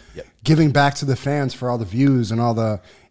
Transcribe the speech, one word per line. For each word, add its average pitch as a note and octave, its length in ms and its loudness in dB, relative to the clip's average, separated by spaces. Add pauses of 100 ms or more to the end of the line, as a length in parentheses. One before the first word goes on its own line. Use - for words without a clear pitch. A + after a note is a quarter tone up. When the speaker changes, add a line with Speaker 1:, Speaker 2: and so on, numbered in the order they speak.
(140)
Speaker 1:
Yep. - 120 -16 (180)
Speaker 2:
giving D#3 280 4
back C#3+ 240 2
to - 80 -8
the C3+ 120 0
fans C#3 380 -4
for B2 160 -6
all A#2+ 80 -2
the A2+ 60 -6
views A#2+ 460 2
and A2+ 100 -2
all A#2 140 0
the A2 260 -2 (300)